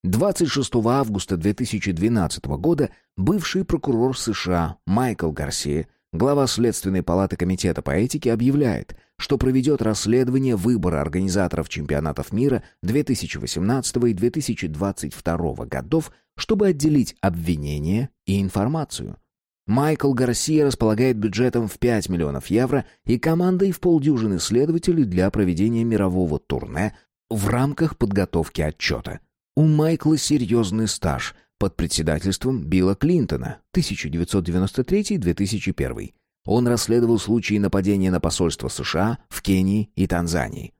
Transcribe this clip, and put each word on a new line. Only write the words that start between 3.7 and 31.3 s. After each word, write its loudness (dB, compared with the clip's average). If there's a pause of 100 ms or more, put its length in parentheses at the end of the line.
С -4
Ш -2
А 0
Майкл 0
Гарсия, -4 (240)
глава 2
Следственной 0
палаты 0
Комитета 0
по -4
этике, 0
объявляет, 0 (200)
что -2
проведет 2
расследование 2
выбора 2
организаторов -2
чемпионатов -4
мира 0 (180)
две 0
тысячи -4
восемнадцатого -2
и 2
две 0
тысячи -4
двадцать -6
второго -4
годов, -4 (260)
чтобы 0
отделить 2
обвинение -2 (160)
и 0
информацию. -4 (500)
Майкл 2
Гарсия 2
располагает 2
бюджетом 0
в -10
пять 0
миллионов -2
евро 0 (200)
и 0
командой 2
в -6
полдюжины 2
следователей 2
для 2
проведения 2
мирового 2
турне -4 (320)
в -2
рамках 0
подготовки 0
отчета. -4 (360)
У 4
Майкла 2
серьезный 0
стаж -4 (240)